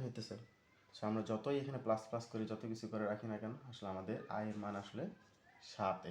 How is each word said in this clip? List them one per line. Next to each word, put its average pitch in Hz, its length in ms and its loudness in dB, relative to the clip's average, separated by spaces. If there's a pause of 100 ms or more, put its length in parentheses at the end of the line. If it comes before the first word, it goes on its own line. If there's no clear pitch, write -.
হইতেছে। 113 300 -4 (600)
So - 140 -10
আমরা 110 120 4 (100)
যতই 139 300 4
এখানে 135 240 -2
প্লাস 110 240 6
প্লাস 117 220 0
করি, 110 200 2
যত 110 200 0
কিছু 113 220 -2
করে 107 180 2
রাখি 107 200 -2
না 107 100 0
কেন, 113 120 -2 (160)
আসলে 104 240 -6
আমাদের 95 240 -2 (200)
আয়ের 107 260 0
মান 101 200 -2
আসলে 120 200 -4 (680)
সাত 95 240 4 (140)